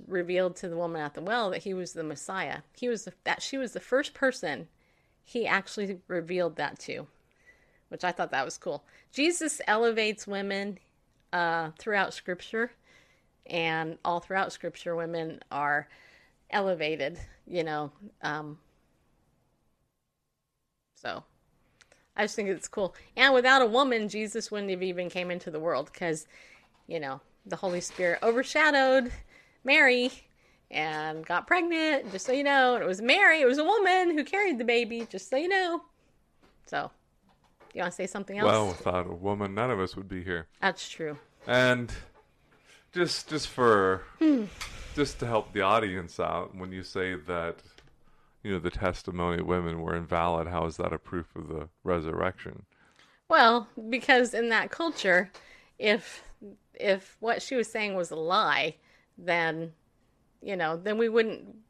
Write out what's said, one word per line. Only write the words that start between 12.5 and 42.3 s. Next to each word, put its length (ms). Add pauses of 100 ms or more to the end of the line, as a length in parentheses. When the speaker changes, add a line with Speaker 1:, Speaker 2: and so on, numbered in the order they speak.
Speaker 1:
and 580
all 160
throughout 320
Scripture, 440
women 460 (100)
are 360 (640)
elevated, 680 (260)
you 180
know, 280 (320)
um, 340 (2500)
so 280 (960)
I 60
just 120
think 140
it's 180
cool. 280 (200)
And 180
without 280
a 40
woman, 440
Jesus 420
wouldn't 200
have 120
even 260
came 220
into 180
the 100
world, 340
'cause, 340 (600)
you 120
know, 220 (240)
the 100
Holy 240
Spirit 420
overshadowed 920 (500)
Mary 480 (580)
and 560
got 220
pregnant, 640
just 140
so 80
you 100
know. 320
And 80
it 40
was 140
Mary, 380
it 60
was 140
a 40
woman 540
who 80
carried 320
the 80
baby, 440
just 200
so 80
you 100
know. 380 (800)
So, 260 (840)
you 60
wanna 120
say 160
something 300
else? 100
Speaker 2:
Well, 200
without 400
a 60
woman, 420
none 160
of 80
us 160
would 140
be 120
here. 260 (120)
Speaker 1:
That's 300
true. 280 (300)
Speaker 2:
And 460 (1000)